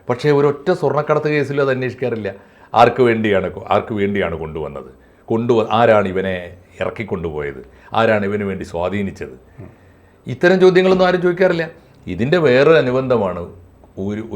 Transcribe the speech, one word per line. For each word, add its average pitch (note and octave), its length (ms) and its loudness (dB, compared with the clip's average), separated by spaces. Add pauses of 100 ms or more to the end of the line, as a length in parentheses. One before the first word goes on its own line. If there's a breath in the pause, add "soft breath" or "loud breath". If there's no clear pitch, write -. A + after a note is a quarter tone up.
പക്ഷേ C3 200 -2 (100)
ഒരൊറ്റ C#3+ 300 0 (120)
സ്വർണ്ണക്കടത്ത് D3 540 0
കേസിലും C#3+ 300 -2
അത് C3+ 100 0
അന്വേഷിക്കാറില്ല. A#2+ 540 -6 (520 soft breath)
ആർക്ക് A#2+ 280 6
വേണ്ടിയാണ് G#2+ 460 2
കൊ-, - 100 -14 (100)
ആർക്ക് G#2+ 260 0
വേണ്ടിയാണ് G2 420 -2
കൊണ്ടുവന്നത്, D2+ 480 -10 (420 soft breath)
കൊണ്ടുവ-, A2+ 340 2 (120)
ആരാണ് A2 340 6
ഇവനെ F#2 240 -4 (460)
ഇറക്കിക്കൊണ്ടുപോയത്, E2 800 -8 (380 soft breath)
ആരാണ് A2 300 2
ഇവന് G#2 200 -4
വേണ്ടി F#2 220 -8
സ്വാധീനിച്ചത്, F2 640 -6 (1000 soft breath)
ഇത്തരം F3+ 300 2
ചോദ്യങ്ങളൊന്നും F#3 420 4
ആരും F3+ 180 0
ചോദിക്കാറില്ല. F3 400 0 (400 soft breath)
ഇതിൻ്റെ B2 420 -2
വേറൊരു C#3+ 360 4
അനുബന്ധമാണ് B2 580 -2 (640)
ഒരു, G#2+ 180 -6 (120)